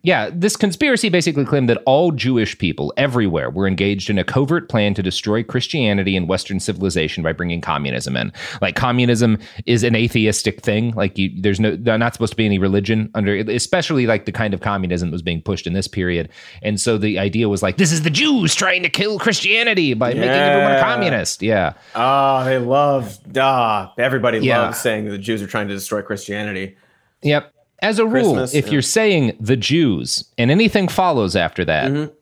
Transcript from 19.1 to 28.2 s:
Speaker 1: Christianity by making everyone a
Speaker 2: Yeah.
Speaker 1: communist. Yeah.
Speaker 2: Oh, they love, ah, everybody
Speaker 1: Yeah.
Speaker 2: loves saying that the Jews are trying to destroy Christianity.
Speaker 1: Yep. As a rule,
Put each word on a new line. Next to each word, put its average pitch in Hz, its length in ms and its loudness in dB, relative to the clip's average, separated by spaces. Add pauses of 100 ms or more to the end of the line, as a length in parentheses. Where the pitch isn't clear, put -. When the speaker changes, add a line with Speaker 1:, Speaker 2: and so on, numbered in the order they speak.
Speaker 1:
Christianity 202 720 0
by 120 200 0
making 117 160 0
everyone 143 420 4
a - 40 4
Speaker 2:
Yeah. 135 60 4 (120)
Speaker 1:
communist. 143 480 -2
Yeah. 95 320 2 (200)
Speaker 2:
Oh, 135 500 2
they 131 140 2
love, 131 600 0 (180)
ah, 120 640 2
everybody 120 400 2
Speaker 1:
Yeah. 120 240 2
Speaker 2:
loves - 180 -2
saying 107 240 -2
that 104 80 -6
the 101 60 -8
Jews 104 240 -4
are 98 60 -8
trying 104 200 -4
to 101 60 -6
destroy 98 280 -6
Christianity. 101 720 -8 (480)
Speaker 1:
Yep. 147 280 0 (340)
As 208 140 0
a 226 80 2
rule, 220 280 2